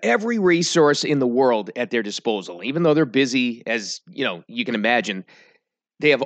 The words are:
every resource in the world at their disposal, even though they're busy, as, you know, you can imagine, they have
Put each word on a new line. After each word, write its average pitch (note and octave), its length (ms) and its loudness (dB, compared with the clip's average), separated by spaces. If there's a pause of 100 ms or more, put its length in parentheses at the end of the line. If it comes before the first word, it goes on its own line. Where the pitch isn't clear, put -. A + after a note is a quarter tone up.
every A#3 340 0
resource E3+ 640 2
in D3 160 0
the C3 80 2
world A#2+ 480 2
at A#2+ 160 -6
their A2+ 140 0
disposal, G#2+ 580 -6
even D3 220 -2
though D3+ 100 4
they're D#3 120 2
busy, B2 600 0
as, A2 420 -6
you C3 160 -6
know, F2+ 220 -6
you A#2 180 -8
can A#2+ 120 -4
imagine, G#2 480 -2 (760)
they D3 120 2
have B2+ 140 2